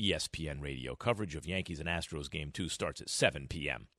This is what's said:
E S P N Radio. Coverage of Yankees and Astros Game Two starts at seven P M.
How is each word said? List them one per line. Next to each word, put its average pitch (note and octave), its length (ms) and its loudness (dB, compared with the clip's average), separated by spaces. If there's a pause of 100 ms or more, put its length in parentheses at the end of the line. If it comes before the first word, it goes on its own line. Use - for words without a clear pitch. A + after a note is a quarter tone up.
E G2+ 120 6
S D#2 140 2
P D#2+ 220 -2
N C#2+ 120 -2
Radio. B1+ 360 -4
Coverage G#2 400 0
of C#2+ 100 -6
Yankees F2 320 -2
and D#2 100 -4
Astros D#2+ 400 0
Game D2+ 220 -4
Two F2 180 -2
starts D#2+ 320 -2
at - 80 -10
seven C#2+ 380 4
P C#2+ 240 -2
M. A1+ 160 -4 (120)